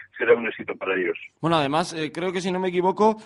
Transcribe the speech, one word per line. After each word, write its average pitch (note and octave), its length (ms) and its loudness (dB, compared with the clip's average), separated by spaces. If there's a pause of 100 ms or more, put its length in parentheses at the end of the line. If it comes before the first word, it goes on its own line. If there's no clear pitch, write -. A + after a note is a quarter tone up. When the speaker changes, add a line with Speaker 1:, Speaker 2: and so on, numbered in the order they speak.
(180)
Speaker 1:
será - 180 6
un A2+ 120 -2
éxito - 300 -8
para F#2+ 180 -2
ellos. F2 220 -2 (240)
Speaker 2:
Bueno, E3 160 2
además, D3+ 360 0
eh, D#3 200 -6
creo F3 180 -4
que F3+ 80 -4
si F3+ 100 -4
no F3+ 120 -2
me F#3 80 0
equivoco, F#3+ 560 2